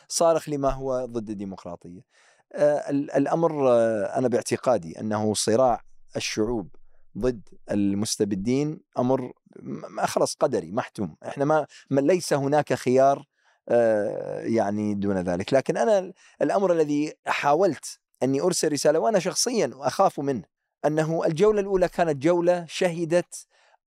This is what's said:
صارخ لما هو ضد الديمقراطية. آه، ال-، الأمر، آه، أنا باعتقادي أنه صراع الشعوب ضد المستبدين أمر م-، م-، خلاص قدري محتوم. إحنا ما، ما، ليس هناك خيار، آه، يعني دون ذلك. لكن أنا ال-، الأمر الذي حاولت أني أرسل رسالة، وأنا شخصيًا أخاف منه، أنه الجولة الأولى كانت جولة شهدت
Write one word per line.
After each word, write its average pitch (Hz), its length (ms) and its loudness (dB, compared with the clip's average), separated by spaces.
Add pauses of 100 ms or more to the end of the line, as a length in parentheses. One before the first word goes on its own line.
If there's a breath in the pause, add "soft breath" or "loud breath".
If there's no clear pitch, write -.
صارخ 165 400 2
لما 139 220 -2
هو 131 340 -4
ضد 117 260 -6
الديمقراطية. 90 720 -12 (520 soft breath)
آه، 147 380 0
ال-، 143 200 -2
الأمر، 151 640 0
آه، 113 460 2
أنا 127 100 2
باعتقادي 110 720 -2
أنه 107 340 0
صراع 117 460 2 (360)
الشعوب 110 520 -4 (500)
ضد 117 300 -4 (220)
المستبدين 104 1120 -2 (180)
أمر 127 240 2
م-، 123 100 -12 (720)
م-، 165 40 2
خلاص - 280 0
قدري 104 380 0
محتوم. 101 440 -6 (100)
إحنا 139 180 -4
ما، 151 220 2 (240 loud breath)
ما، 139 100 2
ليس 170 320 2
هناك 143 420 0
خيار، 135 520 2 (420)
آه، 104 720 0
يعني 107 540 0
دون 101 240 -2
ذلك. 90 340 -2
لكن 139 240 2
أنا 220 220 2
ال-، 185 140 -6 (300 soft breath)
الأمر 180 300 2
الذي 151 400 0 (140)
حاولت 147 720 0 (240)
أني 135 180 0
أرسل 175 320 0
رسالة، 151 260 2
وأنا 220 200 2
شخصيًا 175 560 -2
أخاف 147 460 0
منه، 139 220 -2 (420)
أنه 156 420 0
الجولة 202 340 2
الأولى 190 280 0
كانت 156 340 -2
جولة 175 460 2
شهدت 170 800 -2 (400 soft breath)